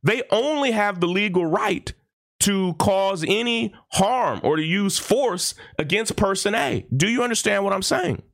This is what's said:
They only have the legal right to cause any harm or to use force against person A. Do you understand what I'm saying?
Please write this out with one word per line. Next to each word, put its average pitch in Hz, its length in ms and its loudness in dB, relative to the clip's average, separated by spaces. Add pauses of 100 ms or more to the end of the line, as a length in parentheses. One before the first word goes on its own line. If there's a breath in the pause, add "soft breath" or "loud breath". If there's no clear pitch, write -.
They 220 260 2
only 277 400 2
have 202 300 0
the 175 80 0
legal 185 360 0
right 185 480 -2 (480)
to 190 340 0
cause 196 520 0
any 226 480 0 (200 loud breath)
harm 196 500 0
or 147 100 2
to 156 80 -2
use 190 340 0
force 214 600 -2 (200 loud breath)
against 190 380 0
person 202 400 0
A. - 320 -2 (100)
Do 165 120 4
you 240 160 0
understand 214 400 0
what 196 80 0
I'm 190 100 -2
saying? 190 400 -2 (120)